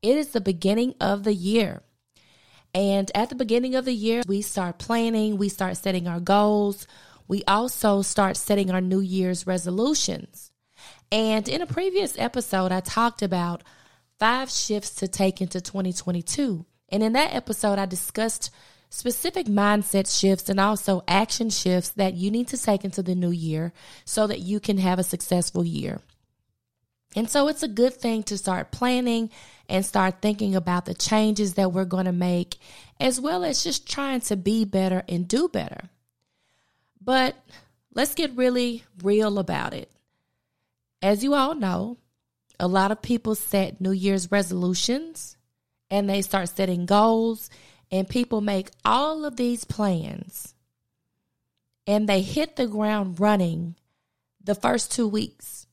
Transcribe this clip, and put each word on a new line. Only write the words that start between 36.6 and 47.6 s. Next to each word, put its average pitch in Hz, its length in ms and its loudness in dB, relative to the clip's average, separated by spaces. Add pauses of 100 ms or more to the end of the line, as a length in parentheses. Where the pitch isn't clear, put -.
But 254 340 2 (600)
let's 285 180 2
get 285 240 -2
really 247 460 2 (180)
real 202 380 4
about 160 340 -2
it. - 180 -12 (1120)
As 202 220 2
you 277 100 2
all 285 220 2
know, 202 420 -2 (600)
a 180 80 0
lot 190 240 2
of 214 100 -4
people 233 320 -2
set - 480 -2
New 190 80 0
Year's 190 420 0
resolutions 196 1040 -2 (540)
and 202 180 0
they 196 140 0
start 190 280 -2
setting 180 360 -2
goals, 226 640 2 (420)